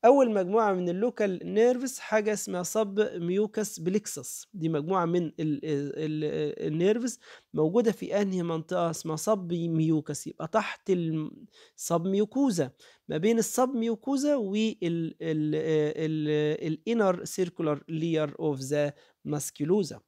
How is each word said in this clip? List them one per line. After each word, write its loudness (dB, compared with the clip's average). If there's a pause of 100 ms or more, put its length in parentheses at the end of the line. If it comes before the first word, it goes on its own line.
أول 8
مجموعة 2
من 0
اللوكال 0
نيرفس 2
حاجة 0
اسمها -4
سب 0
ميوكس -2
بليكسس، -4
دي -2
مجموعة 0
من 2
ال-، -8
ال-، -2
ال-، -4
النيرفس 0 (340)
موجودة 2
في -2
أنهي 0
منطقة؟ -2
اسمها -6
سب 0
ميوكس، 0
يبقى -10
تحت -4
السب -2
ميوكوزا، 2 (360)
ما -2
بين 2
السب 0
ميوكوزا 0
وال-، 0
ال-، -2
ال-، 0
الانر 0
سيركولار -2
لاير 0
اوف -2
ذا 0 (320)
ماسكيلوزا. -2